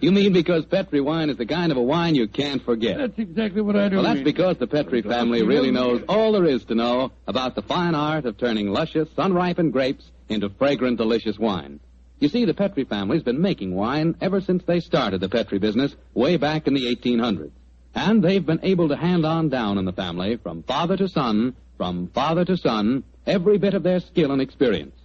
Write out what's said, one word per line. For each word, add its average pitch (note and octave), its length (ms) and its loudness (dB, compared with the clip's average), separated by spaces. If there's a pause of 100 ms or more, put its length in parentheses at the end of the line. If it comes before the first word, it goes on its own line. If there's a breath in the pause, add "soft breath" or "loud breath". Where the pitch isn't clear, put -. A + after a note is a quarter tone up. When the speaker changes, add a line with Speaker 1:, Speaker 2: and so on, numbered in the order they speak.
Speaker 1:
You F3 120 4
mean G3+ 200 6
because E3+ 340 2
Petri F#3 340 0
wine D3+ 300 0
is A#2 60 -4
the A#2 100 -4
kind D#3+ 260 0
of B2+ 60 0
a A#2+ 40 2
wine E3 320 2
you A#2 140 2
can't C#3 360 -4
forget? A2+ 340 0
Speaker 2:
That's B3+ 200 -4
exactly G#3 440 -4
what G#3 140 0
I G3+ 120 2
do F#3+ 80 0
Speaker 1:
Well, - 80 2
that's D4 120 0
Speaker 2:
mean. C4+ 80 -4
Speaker 1:
because D#3+ 340 0
the B2 80 -2
Petri C#3 340 -2
Speaker 2:
That's G#2 140 -2
Speaker 1:
family A#2 240 0
Speaker 2:
you A2+ 80 2
Speaker 1:
really C3 240 2
Speaker 2:
know. B2+ 240 0
Speaker 1:
knows A2+ 140 -2
all A3 240 2
there G3 120 2
is C3+ 220 2
to A#2 80 -4
know A#2+ 380 0 (140)
about B2 280 -4
the G#2+ 80 -6
fine E3+ 320 0
art D3+ 320 -2
of G#2 120 -6
turning A2 300 0
luscious, D#3 480 -2
sun-ripened F3 560 0
grapes C3 380 -2 (180)
into G#2 220 -2
fragrant, B2 480 0
delicious A2 400 0
wine. D#2+ 420 -2 (400)
You C#3+ 80 2
see, A#3+ 160 0
the E3 80 2
Petri G3 320 -2
family's G#2+ 380 -2
been B2 180 0
making G#2 340 -2
wine C#3+ 460 -2
ever F#3+ 220 -2
since F#3 220 -2
they F3 160 2
started A2 400 0
the F#2+ 80 -2
Petri G#2 300 -2
business G#2+ 380 0 (160)
way D3+ 240 2
back D3+ 300 0
in C#3 80 2
the C3 120 0
eighteen A#2+ 320 0
hundreds. G2 360 -2 (400)
And F3+ 280 4
they've F#3 220 2
been D#3 180 0
able F3 260 2
to C#3+ 80 0
hand E3+ 280 0
on D#3+ 240 0
down A2 300 0
in F#2+ 80 -2
the F2+ 60 -4
family, F#2 440 -4
from E2 280 -10
father E3 340 -2
to F#3+ 100 0
son, B2 480 0 (220)
from F2+ 300 -4
father D#3+ 360 0
to F#3 120 0
son, A#2+ 480 0 (220)
every G3+ 300 2
bit G3 180 0
of F3 80 -2
their F3+ 180 2
skill D3+ 320 0
and C3+ 100 2
experience. G2 520 0 (100)